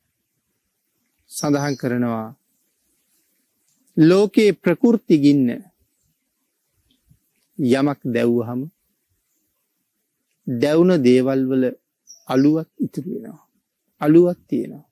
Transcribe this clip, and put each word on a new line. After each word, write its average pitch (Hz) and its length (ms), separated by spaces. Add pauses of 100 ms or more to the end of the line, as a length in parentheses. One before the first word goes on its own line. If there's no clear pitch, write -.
(1300)
සඳහන් 143 440
කරනවා, 120 520 (1700)
ලෝකේ 196 560
ප්‍රකෘති 196 640
ගින්න 143 300 (2000)
යමක් 135 440
දැව්වහම 120 580 (1900)
දැවුන 151 480
දේවල් 127 480
වල 131 200 (600)
අලුවක් 147 520
ඉතුරු 170 360
වෙනවා. 226 300 (600)
අලුවක් 170 400
තියෙනවා. - 500